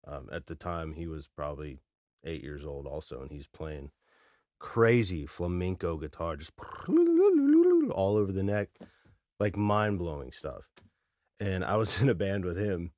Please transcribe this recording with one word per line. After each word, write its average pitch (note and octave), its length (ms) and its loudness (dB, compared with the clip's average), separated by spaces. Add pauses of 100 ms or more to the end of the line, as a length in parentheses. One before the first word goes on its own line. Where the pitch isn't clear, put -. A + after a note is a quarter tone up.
Um, C#2 240 -10
at E2 140 -8
the E2 80 -10
time, E2 400 -6
he E2 140 -8
was D#2 200 -10
probably D2 520 -8 (440)
eight D#2 200 -8
years D2 200 -10
old C#2+ 220 -10
also, C2+ 360 -10
and C#2 100 -12
he's D2 160 -14
playing D2+ 420 -10 (720)
crazy A2+ 680 4
flamenco F2+ 720 -2
guitar, D#2 380 -6
just D2 160 -14 (1400)
all G2 260 2
over G2+ 140 2
the F#2+ 120 0
neck, G2+ 260 0 (720)
like, G#2 180 0
mind-blowing G2+ 760 0
stuff. - 380 -12 (720)
And F#2+ 260 0
I G2+ 120 0
was G#2+ 220 0
<laughs> - 20 4
in C3+ 80 6
a G#2+ 60 4
band G2 300 0
with F2 120 -2
him F#2 400 -2